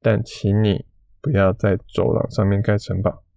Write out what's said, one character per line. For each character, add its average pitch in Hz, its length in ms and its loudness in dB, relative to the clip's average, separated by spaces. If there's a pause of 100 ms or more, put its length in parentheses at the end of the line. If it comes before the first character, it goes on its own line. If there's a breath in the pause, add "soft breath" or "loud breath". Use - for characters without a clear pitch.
但 110 220 2
请 104 400 0
你 104 220 0 (360)
不 - 100 -6
要 98 220 2
在 101 240 0 (160)
走 - 180 0
廊 - 200 -2
上 104 140 0
面 98 160 2
盖 104 160 0
城 92 240 -4
堡 95 220 -4 (140)